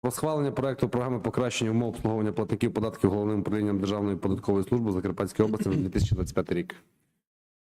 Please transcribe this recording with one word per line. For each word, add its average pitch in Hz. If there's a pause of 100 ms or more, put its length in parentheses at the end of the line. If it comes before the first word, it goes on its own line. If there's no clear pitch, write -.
Про 123
схвалення 151
проекту 131
програми 123
покращення 113
умов 117
обслуговування 107
платників 110
податків 107
Головним 104
управлінням 104
Державної 101
податкової 98
служби 117
Закарпатської 98
області 107
на 95
дві 92
тисячі 95
двадцять 90
п'ятий 87
рік. 87 (880)